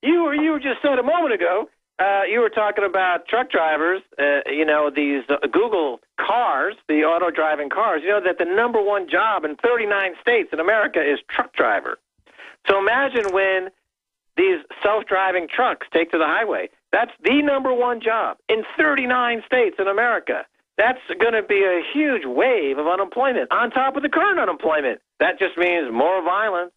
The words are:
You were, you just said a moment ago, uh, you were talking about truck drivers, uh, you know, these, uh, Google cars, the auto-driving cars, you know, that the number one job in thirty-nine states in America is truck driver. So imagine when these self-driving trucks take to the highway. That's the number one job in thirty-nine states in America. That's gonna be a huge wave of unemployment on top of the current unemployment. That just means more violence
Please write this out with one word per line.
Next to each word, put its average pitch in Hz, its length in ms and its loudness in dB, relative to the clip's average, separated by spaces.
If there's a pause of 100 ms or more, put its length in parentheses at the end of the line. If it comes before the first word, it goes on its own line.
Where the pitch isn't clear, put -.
You 339 200 2
were, 294 120 0
you 302 240 0
just 254 240 -4
said 277 160 2
a 247 40 0
moment 302 300 0
ago, 185 340 -2 (300)
uh, 196 320 2
you 226 120 0
were 220 80 2
talking 208 340 0
about 185 420 0
truck 240 240 -2
drivers, 165 520 0 (180)
uh, 143 220 2 (100)
you 151 140 0
know, 151 280 2
these, 143 360 -2
uh, 143 180 0
Google 165 540 0 (180)
cars, 196 560 0 (140)
the 151 160 2
auto-driving 156 640 0
cars, 185 340 0
you 180 60 -2
know, 208 100 2
that 180 180 0
the 180 60 0
number 220 380 0
one 196 280 -2
job 185 360 0
in 151 100 -6
thirty-nine 202 640 0
states 240 320 0
in - 80 -4
America 214 400 0
is 143 200 0 (100)
truck - 240 -4
driver. 104 440 0 (720)
So 196 100 4
imagine 226 540 0
when 190 380 0 (680)
these 185 240 2 (240)
self-driving 190 640 0
trucks 233 460 -2
take 165 180 0
to 170 60 -2
the 160 80 2
highway. 160 420 -2 (240)
That's 233 200 0 (120)
the 269 180 4
number 269 320 0
one 247 280 0
job 214 380 -2 (100)
in 220 140 0 (140)
thirty-nine 247 680 0
states 240 340 0
in 190 80 0
America. 214 580 -2 (320)
That's 247 220 2 (220)
gonna 226 220 2
be 202 200 2
a 180 180 2 (120)
huge 269 320 0
wave 143 520 2
of 151 100 -2
unemployment 190 680 0
on 226 180 0
top 262 240 0
of 285 80 -4
the 294 60 -2
current 370 280 0
unemployment. 156 640 -2 (220)
That 180 180 0
just 185 180 -2
means 170 360 0
more 180 280 2
violence 180 560 -2